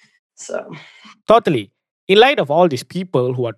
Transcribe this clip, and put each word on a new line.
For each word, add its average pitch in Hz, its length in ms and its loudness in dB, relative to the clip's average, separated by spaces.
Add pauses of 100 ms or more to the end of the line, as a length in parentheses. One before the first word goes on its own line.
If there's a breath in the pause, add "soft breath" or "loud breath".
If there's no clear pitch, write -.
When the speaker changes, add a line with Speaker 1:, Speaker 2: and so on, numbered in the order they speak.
(360 soft breath)
Speaker 1:
So. - 400 -12 (520 loud breath)
Speaker 2:
Totally. 175 440 2 (360)
In 196 120 4
light 254 200 4
of 143 120 -4
all 175 160 4
these 131 160 -6
people 135 500 -4
who 123 120 -6
are 110 120 -8